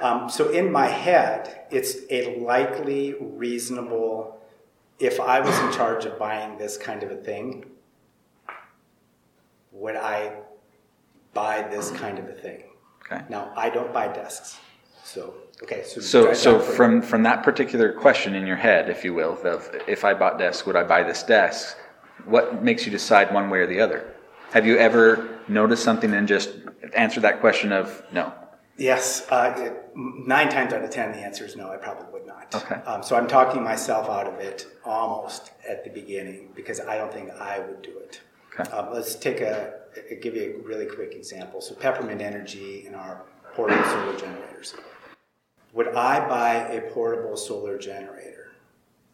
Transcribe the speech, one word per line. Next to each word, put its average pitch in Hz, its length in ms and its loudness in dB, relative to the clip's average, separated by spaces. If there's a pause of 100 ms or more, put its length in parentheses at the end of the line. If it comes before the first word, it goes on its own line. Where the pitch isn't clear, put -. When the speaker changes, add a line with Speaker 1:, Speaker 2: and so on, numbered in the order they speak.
Speaker 1:
Um, 123 300 0
so - 180 0
in 170 240 2
my 139 140 4
head, - 840 2
it's - 240 -2 (140)
a 120 300 -2
likely 139 840 0
reasonable, 117 1200 -4 (580)
if 127 220 2
I 127 200 4
was 139 180 2
in 127 140 0
charge 113 340 0
of 107 120 -8
buying 107 380 -6
this 104 220 -8
kind 104 240 -10
of 98 80 -6
a 92 60 -10
thing, 107 500 -10 (2000)
would 107 240 -6
I 107 420 -4 (960)
buy 107 260 -2 (100)
this 104 200 -6
kind 98 280 -8
of 95 120 -12
a - 20 -14
thing? - 300 -14 (420)
Speaker 2:
Okay. - 240 -12
Speaker 1:
Now, 101 280 -10
I 113 120 0
don't 120 240 -4
buy 110 160 0
desks. - 480 -12 (480)
So, - 300 -14 (280)
okay, - 220 -8
so - 160 -14
Speaker 2:
So, 120 240 8
Speaker 1:
drive 120 140 6
Speaker 2:
so 123 160 8
Speaker 1:
that 107 100 6
further. 117 120 -2
Speaker 2:
from, 120 260 8
from 110 220 2
that 117 180 4
particular 123 500 4
question 120 420 4
in 95 120 -4
your 92 100 0
head, 90 320 4
if 87 160 -4
you 90 80 -2
will, 82 320 -2
of 85 260 -4 (160)
if 98 180 -2
I 101 100 6
bought - 240 2
desks, 87 280 0
would 90 100 2
I 85 80 4
buy 87 180 6
this 85 200 -4
desk? - 540 2 (480)
What 113 380 2
makes 117 240 2
you 110 40 -6
decide 101 440 4
one 98 160 0
way 95 80 2
or 90 80 4
the 90 160 0
other? - 320 -2 (380)
Have 113 140 6
you 113 120 8
ever 113 680 6
noticed 110 380 4
something 110 300 2
and 101 120 2
just 101 240 2 (440)
answered 113 260 0
that 107 200 4
question 104 300 4
of 95 320 -2 (100)
no? 82 200 -2 (440)
Speaker 1:
Yes, 131 540 0
uh, 127 280 2
it, - 360 -8
m-, 127 320 -10
nine 139 220 4
times 123 240 0
out 110 100 -2
of 139 60 -6
ten, 110 240 -6
the 101 60 -12
answer 101 260 -12
is - 100 -14
no, 95 160 -12
I 98 60 -10
probably - 380 -12
would - 120 -14
not. - 280 -14
Speaker 2:
Okay. - 220 -6
Speaker 1:
Um, - 260 -8
so - 120 -2
I'm 120 140 4
talking 131 340 6
myself 110 460 -2
out 101 180 -2
of 95 140 -10
it 98 260 -12 (200)
almost 110 640 -6 (180)
at 101 160 -8
the - 60 -16
beginning 95 640 -12
because - 240 -10
I 107 160 -6
don't 107 160 -6
think 95 180 -14
I 101 280 -8
would 95 240 -10
do 87 160 -16
it. - 240 -20 (360)
Speaker 2:
Okay. - 140 -6
Speaker 1:
Um, 104 180 -6
let's 113 260 -8
take 120 260 -4
a, 107 320 -4 (360)
a, 113 40 -12
give 113 200 -8
you 104 280 -8
a - 40 -18
really 107 200 -8
quick - 280 -10
example. 92 460 -14
So - 140 -14
Peppermint 107 480 -4
Energy 98 640 -12
and 98 100 -16
our 95 300 -16 (260)
portable 104 320 2
solar - 340 -4
generators. - 560 -14 (1000)
Would 117 140 0
I 127 380 2
buy 117 280 0 (200)
a 110 180 -8
portable 113 440 -4
solar 101 400 -8
generator? - 760 -14 (600)